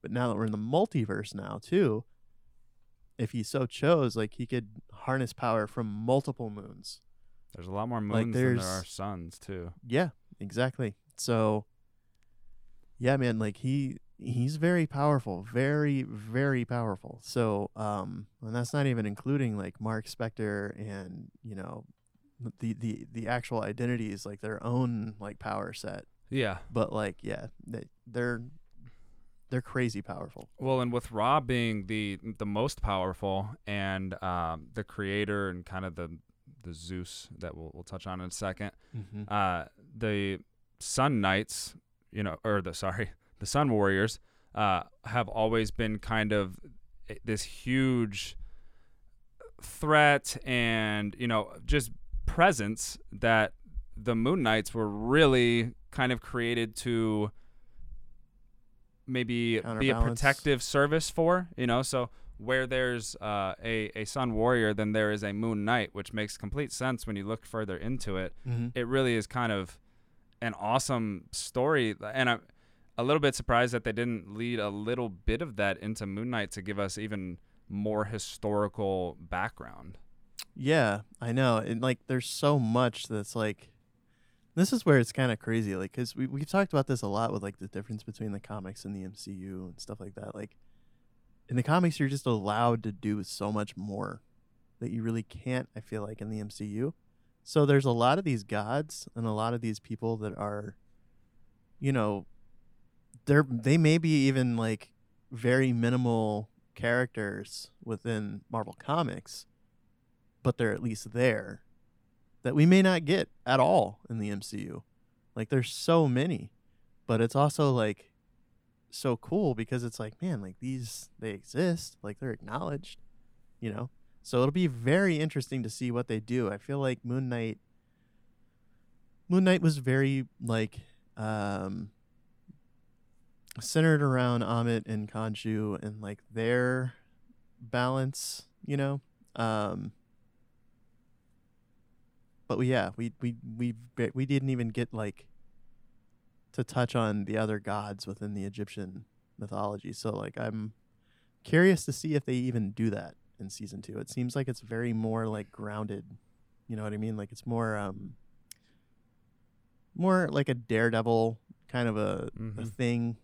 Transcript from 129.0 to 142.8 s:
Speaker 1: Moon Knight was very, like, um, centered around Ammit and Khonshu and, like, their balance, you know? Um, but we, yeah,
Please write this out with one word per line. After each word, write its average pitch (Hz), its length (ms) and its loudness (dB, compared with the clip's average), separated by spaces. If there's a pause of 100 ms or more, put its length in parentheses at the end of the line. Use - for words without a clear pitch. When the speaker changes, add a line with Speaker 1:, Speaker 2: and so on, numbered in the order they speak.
Speaker 1:
Moon 185 160 6
Knight 185 180 6
was 156 160 4
very, 135 480 2 (160)
like, 113 380 0 (360)
um, 101 760 -4 (1700)
centered 160 420 6
around 123 400 4
Ammit 117 440 2
and 107 260 -4
Khonshu 110 680 -2
and, 107 180 -8
like, 101 200 -10 (120)
their 123 640 0 (640)
balance, 127 880 -2 (180)
you 143 120 -2
know? 139 220 0 (360)
Um, 104 560 -2 (2500)
but - 100 0
we, 127 120 2
yeah, 104 260 2